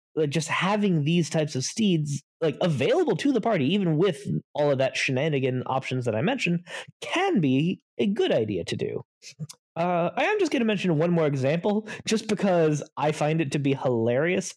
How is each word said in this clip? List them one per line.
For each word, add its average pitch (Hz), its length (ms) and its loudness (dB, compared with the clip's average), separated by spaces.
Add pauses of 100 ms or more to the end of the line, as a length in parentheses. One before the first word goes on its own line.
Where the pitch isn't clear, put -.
(160)
like, 151 140 0
just 151 180 -2
having 190 560 0
these 165 260 2
types 151 260 -2
of 131 100 -4
steeds, 156 560 0 (200)
like, 160 200 0
available 185 560 2
to 285 160 0
the - 80 0
party, 190 320 2
even 175 240 2
with 175 280 0 (300)
all 147 160 2
of 131 60 2
that 131 180 0
shenanigan 131 680 0
options 127 400 -4
that 110 100 0
I 113 60 0
mentioned, 175 440 -2 (360)
can 349 400 0
be 143 400 2 (160)
a 233 100 0
good 262 240 0
idea 104 320 0
to - 120 -6
do. - 280 -4 (720)
Uh, 175 400 0
I 285 100 0
am 415 140 0
just 330 120 0
gonna 262 140 0
mention 185 340 0
one 175 120 2
more 165 140 2
example, 170 600 0 (180)
just 220 220 -2
because 170 560 2 (120)
I 147 160 0
find 160 300 0
it 139 120 -4
to 160 60 2
be 139 140 2
hilarious, 131 840 0